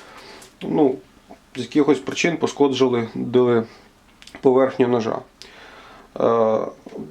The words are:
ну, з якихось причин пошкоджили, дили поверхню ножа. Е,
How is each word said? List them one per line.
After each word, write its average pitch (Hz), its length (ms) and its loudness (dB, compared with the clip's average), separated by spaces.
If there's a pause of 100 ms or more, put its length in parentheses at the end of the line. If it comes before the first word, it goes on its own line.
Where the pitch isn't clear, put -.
(600)
ну, 143 340 2 (600)
з 131 40 -12
якихось 139 400 2
причин - 380 -4
пошкоджили, 123 800 0
дили 123 480 2 (800)
поверхню 131 460 2
ножа. 117 320 -2 (1000)
Е, 117 400 0 (520)